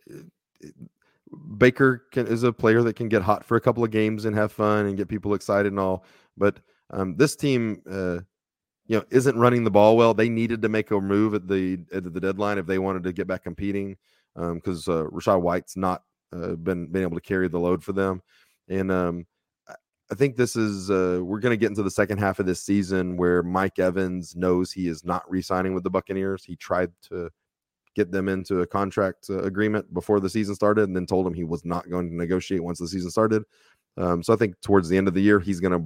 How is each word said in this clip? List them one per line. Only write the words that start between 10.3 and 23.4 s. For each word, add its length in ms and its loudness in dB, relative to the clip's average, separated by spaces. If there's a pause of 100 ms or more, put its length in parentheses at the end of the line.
needed 320 -2
to 60 2
make 240 -2
a 80 2
move 340 2
at 140 -4
the, 320 -2 (120)
at 200 -8
the 80 -6
deadline 380 -2
if 80 -6
they 120 -2
wanted 260 -4
to 80 -4
get 160 -6
back 160 -6
competing, 520 -8 (400)
um, 240 -6
'cause, 280 -8
uh, 180 0
Rachaad 360 0
White's 340 -2
not, 280 -4 (280)
uh, 240 -8
been, 320 -6
been 140 -4
able 140 -4
to 60 -10
carry 260 0
the 120 -4
load 240 0
for 80 -6
them. 300 -2 (460)
And, 240 -2
um, 340 -2 (420)
I, 60 -18 (380)
I 40 -10
think 200 0
this 200 0
is, 340 -2
uh, 320 2
we're 180 -6
gonna 180 2
get 120 2
into 140 -2
the 60 -2
second 280 0
half 220 0
of 60 0
this 160 -2
season 560 0
where 240 4